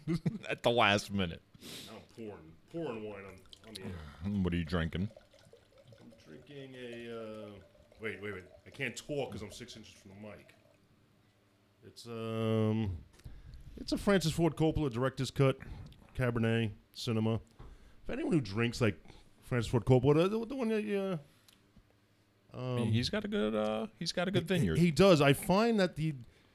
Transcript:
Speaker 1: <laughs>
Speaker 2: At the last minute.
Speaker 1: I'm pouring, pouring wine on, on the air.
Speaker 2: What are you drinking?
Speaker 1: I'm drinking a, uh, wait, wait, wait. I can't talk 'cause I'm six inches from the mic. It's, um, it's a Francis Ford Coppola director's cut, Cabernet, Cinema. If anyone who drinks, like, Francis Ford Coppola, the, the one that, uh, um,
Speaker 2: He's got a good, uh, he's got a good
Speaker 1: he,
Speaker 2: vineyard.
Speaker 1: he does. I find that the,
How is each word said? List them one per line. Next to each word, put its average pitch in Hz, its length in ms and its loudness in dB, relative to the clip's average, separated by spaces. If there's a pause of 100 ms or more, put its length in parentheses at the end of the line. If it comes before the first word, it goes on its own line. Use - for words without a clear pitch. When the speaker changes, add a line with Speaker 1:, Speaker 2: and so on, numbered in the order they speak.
(200)
Speaker 1:
<laughs> - 300 -6
Speaker 2:
At - 140 -6
the 120 80 6
last 104 420 6
minute. 87 260 -2 (520)
Speaker 1:
I'm - 100 -16 (140)
pouring, 101 300 -12 (260)
pouring 135 320 -6
wine 104 200 -10
on, 92 440 -20
on 107 80 -18
the 95 60 -10
air. 92 640 -4
Speaker 2:
What 87 100 2
are 87 40 2
you 85 80 0
drinking? 82 420 -2 (960)
Speaker 1:
I'm - 100 -20 (160)
drinking 139 480 -16
a, 117 400 -10
uh, 110 340 -10 (520)
wait, 101 220 -6
wait, 104 100 -6
wait. 90 100 -10 (220)
I 98 60 -20
can't 123 240 -6
talk 139 360 -6
'cause 107 120 -10
I'm 101 80 -12
six - 260 -16
inches 107 160 -20
from - 260 -20
the 107 80 -14
mic. - 280 -18 (1300)
It's, - 220 -18
um, 110 880 0 (840)
it's - 120 -8
a 302 80 0
Francis 277 320 2
Ford 156 240 2
Coppola 151 360 0
director's 127 380 -2
cut, 135 280 4 (600)
Cabernet, 113 540 2 (240)
Cinema. 110 400 0
If - 760 -12
anyone 269 220 -2
who 151 80 4
drinks, 117 400 -2
like, 110 140 4 (480)
Francis 120 260 -2
Ford 110 160 2
Coppola, 143 420 6
the, 220 160 0
the 226 120 -8
one 240 140 0
that, 202 500 -2 (1400)
uh, - 20 -10
um, 123 340 0
Speaker 2:
He's 120 200 2
got 214 140 -4
a - 20 -6
good, 214 260 -2
uh, 214 320 -2 (140)
he's 165 120 -4
got 180 160 -2
a 185 40 -4
good 180 120 2
Speaker 1:
he, 165 40 -8 (100)
Speaker 2:
vineyard. 95 220 2
Speaker 1:
he 175 100 6
does. 165 320 8
I 143 120 8
find 214 460 2
that 180 180 0
the, 151 180 -2 (400)